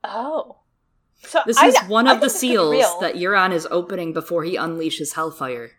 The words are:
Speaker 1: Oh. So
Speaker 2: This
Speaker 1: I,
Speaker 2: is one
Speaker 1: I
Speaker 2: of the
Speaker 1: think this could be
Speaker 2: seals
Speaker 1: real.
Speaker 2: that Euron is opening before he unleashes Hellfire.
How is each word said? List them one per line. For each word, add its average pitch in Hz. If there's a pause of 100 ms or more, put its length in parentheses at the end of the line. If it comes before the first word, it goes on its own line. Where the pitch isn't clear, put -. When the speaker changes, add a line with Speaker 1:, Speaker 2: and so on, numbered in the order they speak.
Speaker 1:
Oh. 269 (640)
So -
Speaker 2:
This 226
Speaker 1:
I, 302
Speaker 2:
is -
one 220
Speaker 1:
I 262
Speaker 2:
of 233
the 277
Speaker 1:
think -
this -
could 254
be 247
Speaker 2:
seals 165
Speaker 1:
real. 254
Speaker 2:
that -
Euron 185
is 165
opening 175
before 165
he 175
unleashes 160
Hellfire. 131